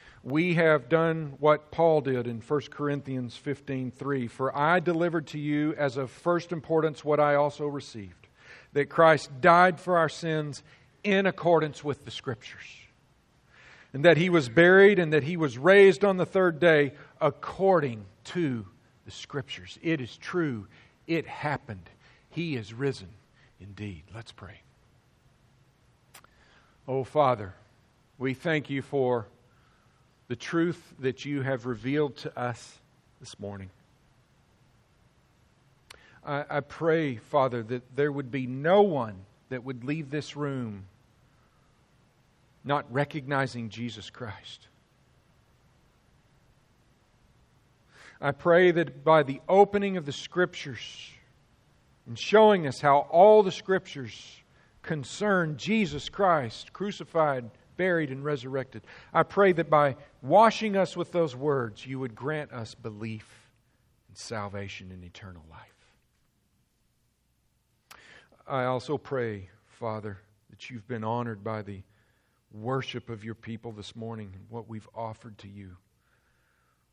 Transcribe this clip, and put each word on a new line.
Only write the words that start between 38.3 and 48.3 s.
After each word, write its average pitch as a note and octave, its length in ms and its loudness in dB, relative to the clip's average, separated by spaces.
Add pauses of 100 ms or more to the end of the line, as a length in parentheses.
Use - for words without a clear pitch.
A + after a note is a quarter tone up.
be C3 160 -6
no D3+ 360 2
one A2+ 420 -2 (240)
that B2 160 -10
would B2+ 180 -10
leave D3 280 -6
this D3 260 -8
room B2 480 -6 (1800)
not C#3 300 -4
recognizing C3+ 800 -4
Jesus G#2+ 380 -12
Christ. - 600 -16 (3500)
I C#3+ 100 0